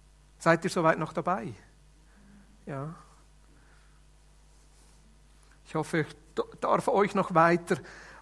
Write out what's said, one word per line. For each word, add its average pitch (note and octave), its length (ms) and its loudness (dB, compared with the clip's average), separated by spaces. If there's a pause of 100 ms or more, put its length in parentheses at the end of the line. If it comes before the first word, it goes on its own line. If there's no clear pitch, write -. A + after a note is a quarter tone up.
(380)
Seid E3 260 4
ihr F#3 60 -2
soweit E3+ 300 2
noch D#3 140 -6
dabei? F3+ 400 -4 (1120)
Ja. D3+ 300 -8 (2750)
Ich - 100 -8
hoffe, D#3 260 -2
ich - 120 -6 (220)
d-, - 260 -6
darf - 260 0
euch G#3 260 2
noch F#3+ 200 0
weiter E3+ 440 4 (440)